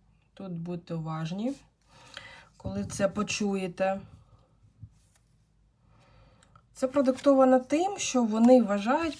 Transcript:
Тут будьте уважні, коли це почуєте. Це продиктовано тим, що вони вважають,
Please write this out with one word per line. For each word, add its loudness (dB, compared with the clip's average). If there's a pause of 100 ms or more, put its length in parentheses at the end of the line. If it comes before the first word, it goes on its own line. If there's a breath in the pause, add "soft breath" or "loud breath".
(340)
Тут -14
будьте -10
уважні, -8 (1040 loud breath)
коли -8
це -4
почуєте. -4 (2750 soft breath)
Це -4
продиктовано 4
тим, -2
що -2
вони 6
вважають, -2